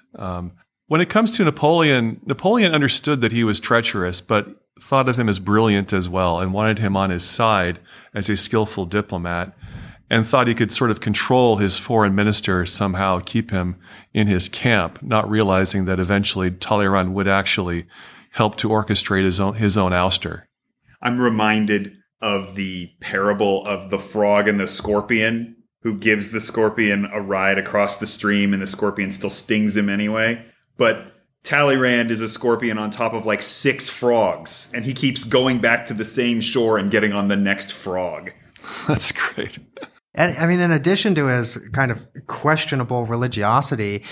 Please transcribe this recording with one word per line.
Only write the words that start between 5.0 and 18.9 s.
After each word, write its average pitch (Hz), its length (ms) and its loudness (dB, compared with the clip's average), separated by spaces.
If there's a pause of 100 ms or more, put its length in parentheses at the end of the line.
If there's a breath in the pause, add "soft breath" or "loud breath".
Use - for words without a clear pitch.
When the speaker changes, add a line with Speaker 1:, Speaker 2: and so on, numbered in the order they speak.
Speaker 1:
of 120 80 0
him 117 120 2
as 95 100 0
brilliant 104 540 2
as 92 140 0
well 87 320 0
and 92 140 -2
wanted 107 260 0
him 98 160 -2
on 95 140 0
his 87 140 -2
side 98 560 0 (340 loud breath)
as 101 160 -4
a 101 80 0
skillful 104 480 0
diplomat, 87 720 -4 (540 loud breath)
and 113 180 2
thought 123 200 4
he 117 80 2
could 117 180 -2
sort 120 180 0
of 101 80 -2
control 117 580 2
his 98 220 0
foreign 107 340 2
minister, 101 520 0
somehow 95 540 -2
keep 113 300 -4
him 90 280 -4 (360 loud breath)
in 107 140 2
his 90 220 0
camp, 101 520 -2
not 110 280 0
realizing 95 560 2
that 92 140 -2
eventually 95 520 0
Talleyrand 95 640 0
would 98 120 0
actually 95 600 0 (440 loud breath)
help 107 260 0
to 107 120 -2
orchestrate 104 540 0